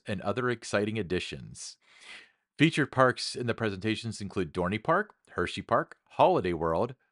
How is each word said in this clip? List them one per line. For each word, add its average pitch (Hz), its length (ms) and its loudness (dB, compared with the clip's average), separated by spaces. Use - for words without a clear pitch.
and 101 160 -4
other 123 280 0
exciting 110 500 -2
additions. 78 800 -6
Featured 156 340 4
parks - 440 2
in 123 120 -4
the 113 60 0
presentations 107 680 -2
include 92 340 -4
Dorney 92 300 0
Park, 185 320 0
Hershey - 320 -4
Park, - 340 0
Holiday 139 420 4
World, 85 420 0